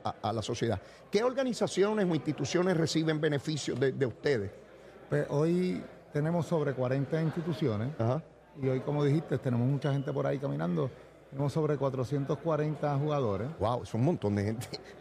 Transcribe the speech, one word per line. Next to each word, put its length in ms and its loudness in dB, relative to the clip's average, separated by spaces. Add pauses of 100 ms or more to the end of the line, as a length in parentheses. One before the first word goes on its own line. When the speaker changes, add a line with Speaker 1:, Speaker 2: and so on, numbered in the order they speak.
Speaker 1:
a, 240 -4
a 40 2
la 100 -2
sociedad. 380 0 (300)
¿Qué 140 2
organizaciones 840 2
o 60 2
instituciones 640 0
reciben 440 2
beneficios 600 -2
de, 120 4
de 140 0
ustedes? 440 0 (580)
Speaker 2:
Pues 220 0
hoy 520 2 (300)
tenemos 340 0
sobre 280 0
cuarenta 460 0
instituciones. 800 0
Speaker 1:
Ajá. 240 2 (400)
Speaker 2:
Y 60 0
hoy, 120 2
como 220 0
dijiste, 360 2
tenemos 280 2
mucha 260 0
gente 200 -2
por 140 -2
ahí 120 0
caminando. 500 -2 (420)
Tenemos 220 -2
sobre 240 2
cuatrocientos 640 0
cuarenta 580 0
jugadores. 520 0 (100)
Speaker 1:
Wow, 240 0
es 100 -10
un 120 2
montón 320 2
de 80 2
gente. 220 -2 (340)